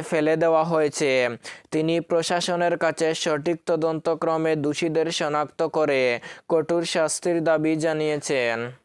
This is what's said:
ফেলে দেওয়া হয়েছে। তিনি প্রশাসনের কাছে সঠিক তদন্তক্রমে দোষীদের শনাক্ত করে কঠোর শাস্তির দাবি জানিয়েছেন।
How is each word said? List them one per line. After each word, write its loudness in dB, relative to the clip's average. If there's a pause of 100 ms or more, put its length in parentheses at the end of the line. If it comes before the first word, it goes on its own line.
ফেলে 2 (100)
দেওয়া 4
হয়েছে। 0 (640)
তিনি 2 (140)
প্রশাসনের 0
কাছে 0 (160)
সঠিক 0 (120)
তদন্তক্রমে 0 (120)
দোষীদের 0 (120)
শনাক্ত -2 (160)
করে 2 (500)
কঠোর 2 (100)
শাস্তির 0 (100)
দাবি 2 (120)
জানিয়েছেন। 0 (280)